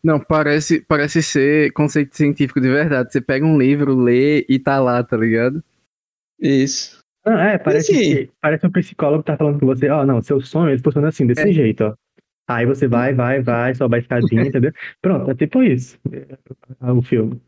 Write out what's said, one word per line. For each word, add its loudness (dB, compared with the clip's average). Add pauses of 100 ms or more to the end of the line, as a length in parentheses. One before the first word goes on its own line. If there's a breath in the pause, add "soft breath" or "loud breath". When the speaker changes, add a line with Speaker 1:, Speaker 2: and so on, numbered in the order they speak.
Speaker 1:
Não, 0
parece, 0
parece -2
ser 0
conceito -2
científico 0
de 2
verdade. 0
Você -2
pega -2
um 4
livro, 2
lê 2
e 2
tá 0
lá, 0
tá -4
ligado? 0 (760)
Speaker 2:
Isso. -2 (280)
Speaker 3:
Não, 2
é, 0
parece 0
Speaker 2:
Assim 4
Speaker 3:
que, 0 (100)
parece -2
um 2
psicólogo -2
tá -4
falando 0
com 2
você, 2
ó, 0
não, 2
seu -2
sonho, -2
ele 0
funciona 0
assim, -2
desse 0
Speaker 1:
É. 2
Speaker 3:
jeito, 2
ó. -2 (540)
Aí -2
você 0
vai, 0
vai, 0
vai, -2
sobe 0
a 0
escadinha, -2
Speaker 2:
<laughs> 0
Speaker 3:
entendeu? 0 (300 loud breath)
Pronto, 0
é -2
tipo 0
isso, -2 (140)
é, -18 (500)
é 0
o 2
filme. -2